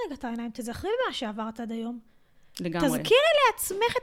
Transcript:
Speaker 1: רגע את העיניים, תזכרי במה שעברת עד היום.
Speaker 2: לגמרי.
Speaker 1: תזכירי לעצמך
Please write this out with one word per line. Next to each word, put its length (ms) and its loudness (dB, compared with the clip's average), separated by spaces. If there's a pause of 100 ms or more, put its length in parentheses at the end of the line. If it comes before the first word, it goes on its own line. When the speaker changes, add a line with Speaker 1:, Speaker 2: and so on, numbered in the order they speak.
Speaker 1:
רגע 100 -6
את 100 -10
העיניים, 280 -6
תזכרי 380 -6 (140)
במה 80 -2
שעברת 460 -6
עד 120 -8
היום. 280 -6 (600)
Speaker 2:
לגמרי. 280 0
Speaker 1:
תזכירי 320 4 (280)
לעצמך 560 0